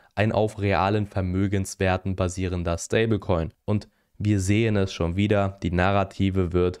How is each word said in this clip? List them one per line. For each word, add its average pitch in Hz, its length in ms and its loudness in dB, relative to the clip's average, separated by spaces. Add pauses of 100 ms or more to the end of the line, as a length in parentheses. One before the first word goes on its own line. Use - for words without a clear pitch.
(140)
Ein 107 180 0
auf 107 260 0
realen 101 480 2
Vermögenswerten 95 1080 -2
basierender 90 640 -2
Stablecoin. 104 720 0 (140)
Und 104 200 -2 (300)
wir 104 240 0
sehen 104 360 2
es 95 180 0
schon 85 200 -2
wieder, 101 480 0
die 85 100 -2
Narrative 92 800 0
wird 90 260 0